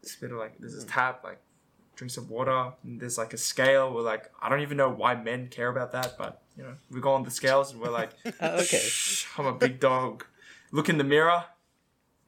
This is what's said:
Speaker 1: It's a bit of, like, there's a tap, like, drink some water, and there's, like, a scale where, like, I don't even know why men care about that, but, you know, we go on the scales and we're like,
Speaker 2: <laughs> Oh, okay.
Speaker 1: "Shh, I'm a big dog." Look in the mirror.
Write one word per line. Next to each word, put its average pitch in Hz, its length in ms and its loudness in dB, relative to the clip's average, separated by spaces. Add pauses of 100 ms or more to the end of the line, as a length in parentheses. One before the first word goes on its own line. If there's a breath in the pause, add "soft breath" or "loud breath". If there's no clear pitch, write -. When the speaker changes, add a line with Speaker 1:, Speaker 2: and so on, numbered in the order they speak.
Speaker 1:
It's - 140 -14
a - 40 -18
bit 120 120 -10
of, 117 60 -8
like, 110 200 -10
there's - 240 -14
a 110 40 -14
tap, 127 360 0
like, 92 160 -12 (580)
drink 127 160 -12
some 117 180 -12
water, 127 420 0 (100)
and 120 160 -12
there's, 120 200 -6
like, 113 160 -4
a 110 40 -10
scale 135 540 4
where, 117 100 -2
like, 110 280 -4 (100)
I 104 80 -4
don't 143 140 2
even 143 160 -4
know 135 100 6
why 120 280 2
men 120 320 -6
care 120 200 -2
about 123 240 -4
that, 127 240 -4
but, - 240 -10 (160)
you 131 60 -18
know, 131 140 -16 (140)
we 127 100 -8
go 135 120 4
on 131 120 2
the 123 60 -8
scales 135 420 2
and 117 80 -14
we're 120 100 -4
like, 113 200 -2 (140)
Speaker 2:
<laughs> - 160 -10
Oh, 170 220 0
okay. 170 160 2
Speaker 1:
"Shh, - 480 -2 (100)
I'm 143 100 -2
a 131 60 0
big 131 280 0
dog." 127 440 2 (460 loud breath)
Look 156 180 0
in 170 100 4
the 143 60 2
mirror. 160 400 6 (840)